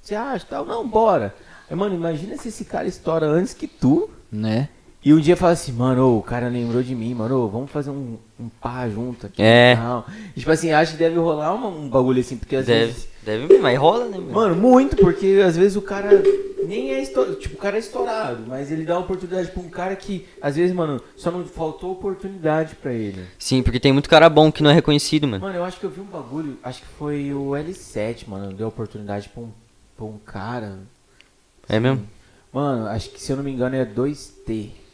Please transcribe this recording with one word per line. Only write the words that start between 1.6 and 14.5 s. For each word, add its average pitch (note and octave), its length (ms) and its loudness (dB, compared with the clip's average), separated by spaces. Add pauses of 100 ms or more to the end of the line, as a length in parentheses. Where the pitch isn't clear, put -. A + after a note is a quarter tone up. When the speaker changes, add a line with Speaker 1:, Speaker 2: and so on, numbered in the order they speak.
Speaker 1:
Aí, D3+ 80 -8
mano, G3 180 -2
imagina E3+ 420 -6
se A#3 120 -12
esse - 160 -12
cara - 240 -6
estoura D#3+ 360 -4
antes E3+ 280 2
que - 140 -12
tu. E4+ 420 2 (200)
Speaker 2:
Né? A2 380 -2 (380)
Speaker 1:
E C#3+ 80 8
um D#3+ 80 8
dia F3 160 4
fala F3 160 4
assim, C#3+ 180 -4
mano, B2+ 340 2
ô, A#2+ 120 6
o G2+ 40 0
cara A#2+ 280 -4
lembrou A#2+ 340 -2
de B2+ 100 -6
mim, A#2 200 -6
mano, A#2+ 320 0
ô, - 20 -2
vamos A#2+ 240 -6
fazer C#3+ 200 -6
um, B2+ 260 -10 (200)
um A#2 120 -12 (120)
pá B2 280 -6
junto A2+ 380 -8
aqui G2 140 -6
Speaker 3:
É. A#2+ 320 8
Speaker 1:
e A#2+ 40 4
tal. A#2 280 -4 (300)
E, - 60 -10
tipo D#3+ 100 0
assim, D#3+ 220 2
acho D#3+ 200 4
que D#3 40 -14
deve E3 200 2
rolar D#3+ 360 0
uma, A#3 160 -6
um D3+ 180 -10
bagulho B2+ 320 2
assim, B2+ 160 -4
porque - 220 -6
às C3 80 -2
Speaker 3:
Deve, A#2 220 4
Speaker 1:
vezes A#2+ 200 -8 (160)
Speaker 3:
deve, A2+ 360 4
mas C3 200 2
rola, G#3 260 4
né, G3+ 120 -8
mano? E3+ 160 -10
Speaker 1:
Mano, G3 240 2